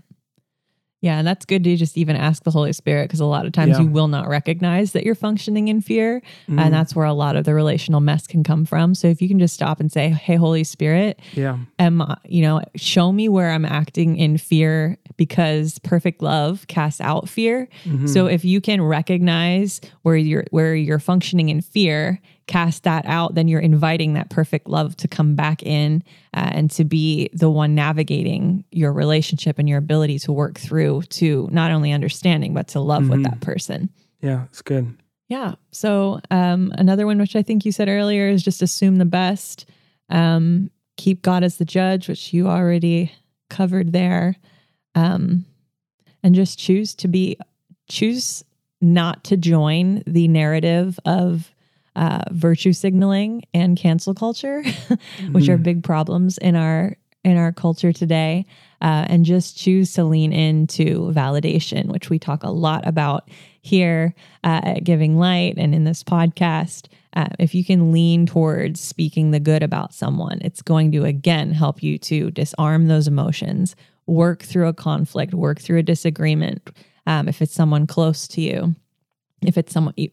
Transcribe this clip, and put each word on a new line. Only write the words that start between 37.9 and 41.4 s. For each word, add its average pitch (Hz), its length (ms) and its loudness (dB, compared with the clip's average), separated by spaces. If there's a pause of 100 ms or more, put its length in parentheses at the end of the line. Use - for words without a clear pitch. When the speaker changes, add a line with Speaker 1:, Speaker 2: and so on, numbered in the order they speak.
Speaker 1:
earlier, 202 400 0
is 196 120 2
just - 200 -2
assume 190 340 2
the 185 80 4
best. 185 640 -2 (420)
Um, 165 640 2 (260)
keep 190 240 0
God 180 240 2